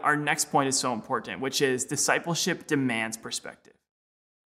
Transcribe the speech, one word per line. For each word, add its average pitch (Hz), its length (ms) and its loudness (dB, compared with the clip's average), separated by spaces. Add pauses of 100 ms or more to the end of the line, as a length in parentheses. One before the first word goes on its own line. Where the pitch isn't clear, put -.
our 147 120 4
next 147 360 0
point 139 160 4
is 135 100 2
so 127 160 0
important, 110 460 -4
which 135 220 0
is 127 240 2
discipleship 156 800 0
demands 113 500 0
perspective. - 560 -12 (760)